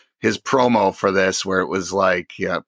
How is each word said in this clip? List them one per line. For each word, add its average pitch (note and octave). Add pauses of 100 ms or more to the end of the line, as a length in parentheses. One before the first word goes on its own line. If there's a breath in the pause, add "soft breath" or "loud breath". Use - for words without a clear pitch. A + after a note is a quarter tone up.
(220 soft breath)
his A2
promo A#2
for G2+
this, F#2+
where F#2+
it F2+
was F2+
like, F#2
yeah, F#2